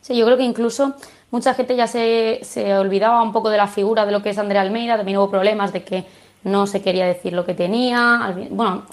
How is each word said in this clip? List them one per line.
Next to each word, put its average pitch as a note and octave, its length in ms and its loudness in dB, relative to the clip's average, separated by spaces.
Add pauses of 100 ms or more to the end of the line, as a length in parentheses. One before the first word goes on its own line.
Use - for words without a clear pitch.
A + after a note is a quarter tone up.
Sí, B3 140 -4
yo A#3 100 4
creo A#3+ 120 4
que C4 60 2
incluso A#3+ 500 -2 (380)
mucha B3+ 240 0
gente B3+ 200 -2
ya A#3 120 0
se, A3+ 560 0
se G3+ 340 -2
olvidaba G3 460 2
un G#3+ 100 -4
poco A3 160 0
de G#3+ 80 2
la G3+ 100 4
figura G#3 380 0
de G#3 60 0
lo G3+ 100 0
que G#3 80 -2
es G3+ 80 -4
André G3+ 220 0
Almeida. A3+ 380 0
También G3 200 -2
hubo G3 140 2
problemas G3+ 420 0
de F3+ 100 -6
que F#3 220 -6 (380)
no G3+ 240 2
se G3 160 -4
quería F#3 240 0
decir F3+ 260 -2
lo F3 100 -2
que F3+ 120 -4
tenía. A#3+ 680 2
Al F#3+ 120 -4
fin, - 160 -12
bueno, G3 420 -4